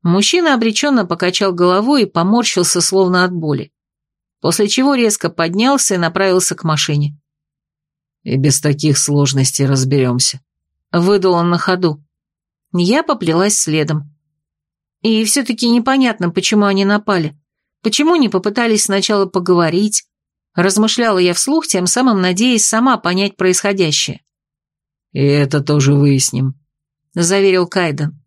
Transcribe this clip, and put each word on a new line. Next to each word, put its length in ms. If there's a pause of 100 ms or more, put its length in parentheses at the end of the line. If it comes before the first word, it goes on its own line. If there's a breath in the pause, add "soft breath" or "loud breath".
Мужчина 520
обреченно 500
покачал 480
головой 500
и 40
поморщился, 760
словно 420
от 100
боли, 380 (680)
после 280
чего 280
резко 340
поднялся 680
и 40
направился 560
к 80
машине. 560 (1040)
«И 140
без 240
таких 360
сложностей 680
разберемся», 760 (500)
выдал 420
он 160
на 80
ходу. 460 (720)
Я 300
поплелась 560
следом. 560 (840)
И 220
все-таки 460
непонятно, 600
почему 360
они 200
напали. 520 (440)
Почему 340
не 140
попытались 560
сначала 400
поговорить? 800 (480)
Размышляла 640
я 160
вслух, 340
тем 200
самым 340
надеясь 460
сама 300
понять 400
происходящее. 840 (920)
«И 100
это 380
тоже 320
выясним», 640 (580)
заверил 540
Кайден. 600